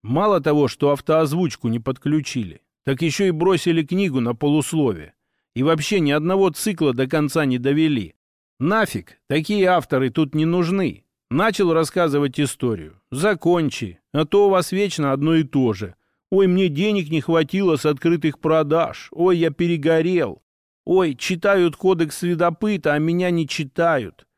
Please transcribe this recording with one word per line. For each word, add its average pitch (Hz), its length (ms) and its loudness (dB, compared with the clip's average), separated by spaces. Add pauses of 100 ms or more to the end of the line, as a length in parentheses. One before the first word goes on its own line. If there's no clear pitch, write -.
Мало 170 380 2
того, 147 280 2
что 143 240 0
автоозвучку 156 760 0
не 117 120 -2
подключили, 131 800 -4 (240)
так 139 180 -4
ещё 170 220 -2
и 185 60 2
бросили 165 520 0
книгу 170 380 -2
на 120 140 -2
полуслове. 143 800 -2 (400)
И 120 80 -2
вообще 160 380 0
ни 147 100 2
одного 175 400 2
цикла 160 420 -2
до 131 140 -2
конца 151 400 0
не 127 120 0
довели. 139 560 0 (460)
«Нафиг, 180 680 -2
такие 180 400 0
авторы 139 440 0
тут 156 240 -2
не 156 100 0
нужны!» 175 600 -2 (260)
Начал 185 420 0
рассказывать 147 680 0
историю. 113 640 -4 (100)
Закончи, 160 880 -2 (140)
а 151 120 0
то 202 220 4
у 196 40 4
вас 185 200 0
вечно 180 420 -2
одно 151 220 0
и 160 80 4
то 131 300 0
же. 92 240 -10 (340)
«Ой, 190 160 4
мне 185 220 2
денег 175 420 -2
не 160 100 0
хватило 165 560 0
с - 80 -6
открытых 160 540 0
продаж. 160 720 0
Ой, 175 260 2
я 165 120 0
перегорел. 160 920 0 (420)
Ой, 175 300 2
читают 180 640 0
кодекс 165 420 0
следопыта, 175 760 0
а 151 40 0
меня 175 320 0
не 165 160 0
читают». 147 800 -2 (120)